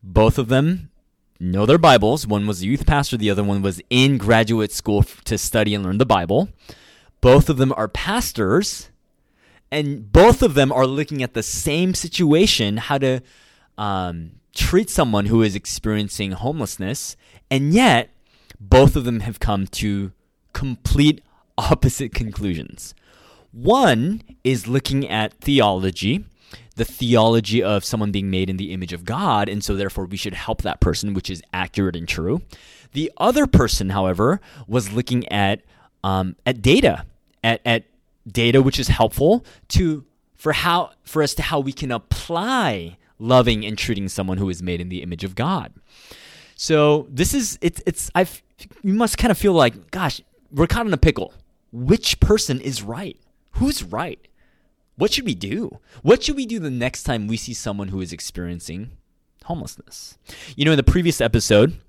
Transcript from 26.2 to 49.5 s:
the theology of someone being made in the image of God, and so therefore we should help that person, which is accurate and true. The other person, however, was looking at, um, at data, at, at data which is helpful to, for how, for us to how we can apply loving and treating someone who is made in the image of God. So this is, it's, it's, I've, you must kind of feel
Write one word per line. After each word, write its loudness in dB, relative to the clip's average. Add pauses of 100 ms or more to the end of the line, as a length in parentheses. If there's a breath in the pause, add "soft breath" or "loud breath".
the -2
theology 2
of 0
someone -4
being -4
made -2
in -6
the -8
image -10
of -14
God, -2
and -6
so -4
therefore -6
we -12
should -8
help -8
that -6
person, -2
which -6
is -10 (100)
accurate -2
and -10
true. -4 (520 loud breath)
The -6
other 2
person, 2
however, 0 (280 loud breath)
was -2
looking -2
at, 0 (400 soft breath)
um, -2
at -2
data, 4 (380)
at, -2
at 0 (420)
data 4
which 2
is -4
helpful 2 (240 soft breath)
to, 0 (280)
for -4
how, -2 (120)
for -2
us 0
to -4
how -2
we -4
can -8
apply -4 (220)
loving 2
and -8
treating -4
someone -4
who -2
is -8
made -4
in -8
the -10
image -8
of -8
God. -4 (840 loud breath)
So 2
this -2
is, -4
it's, -4
it's, -6
I've, -2 (400)
you -2
must 0
kind 2
of 2
feel 2